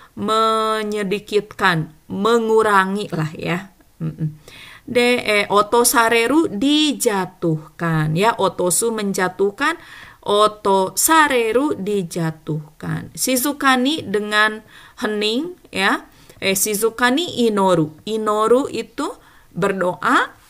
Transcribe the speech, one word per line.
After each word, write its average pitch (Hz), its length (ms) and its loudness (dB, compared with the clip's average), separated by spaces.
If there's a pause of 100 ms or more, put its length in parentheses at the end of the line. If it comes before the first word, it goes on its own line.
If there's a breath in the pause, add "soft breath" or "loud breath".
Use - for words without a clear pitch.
(160 loud breath)
menyedikitkan, 208 1800 0 (160)
mengurangi 208 1040 2
lah 160 240 -2
ya. 175 320 -6 (320)
Mm-mm. 156 320 -6 (560 loud breath)
De, 240 320 2
eh, 208 320 0
oto 262 320 4
sareru 240 640 2
dijatuhkan 185 1700 -2
ya, 214 240 2
otosu 185 560 -2
menjatuhkan, 202 800 -2 (480 loud breath)
oto 202 720 2
sareru 285 800 2
dijatuhkan. 165 1400 -6
Shizukani 269 960 0
dengan 214 560 0 (400 loud breath)
hening 214 480 -4 (160)
ya. 202 400 -2 (320 loud breath)
Eh, 196 160 0
shizukani 240 880 0
inoru. 185 480 2 (160)
Inoru 214 640 0
itu 269 480 -8 (320 soft breath)
berdoa, 196 960 -2